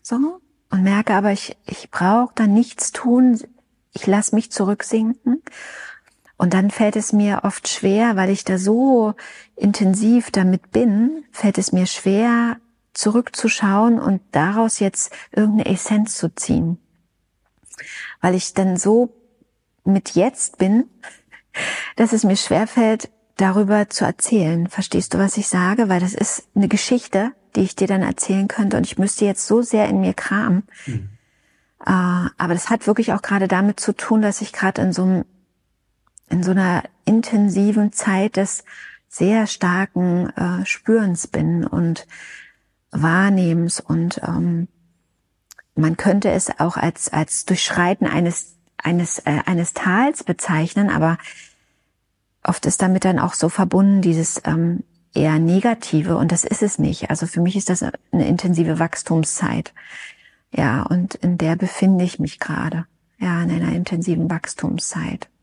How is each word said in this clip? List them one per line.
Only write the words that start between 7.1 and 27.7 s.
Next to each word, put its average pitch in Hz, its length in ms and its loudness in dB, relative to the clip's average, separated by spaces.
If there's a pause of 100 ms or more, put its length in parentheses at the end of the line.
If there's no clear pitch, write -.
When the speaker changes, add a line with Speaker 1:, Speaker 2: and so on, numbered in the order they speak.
Speaker 1:
mir 208 300 2
oft - 260 -4
schwer, 208 480 0
weil 190 140 2
ich 196 140 -2
da 185 120 0
so 220 580 2 (400)
intensiv 208 760 2
damit 185 420 2
bin, 240 580 2
fällt - 280 0
es - 140 -2
mir 185 120 2
schwer, 233 720 0 (380)
zurückzuschauen 220 1040 2
und 190 220 0 (100)
daraus 208 460 0
jetzt - 340 -2 (180)
irgendeine 214 440 2
Essenz 214 420 -2
zu - 180 -4
ziehen. 165 440 -2 (1400)
Weil 180 120 2
ich - 200 -4
dann 185 240 0
so 233 360 2 (680)
mit - 300 0
jetzt - 420 0
bin, 208 320 2 (1080)
dass 226 180 2
es 226 100 0
mir 196 120 4
schwerfällt, 220 760 0 (260)
darüber 202 540 2
zu - 160 -2
erzählen. 170 600 0
Verstehst - 440 -4
du, 170 60 0
was 196 180 0
ich 208 120 -4
sage? 190 420 2
Weil 180 100 2
das 185 140 -2
ist - 400 -4
eine 202 140 4
Geschichte, 226 640 0 (240)
die 190 60 2
ich 185 140 -2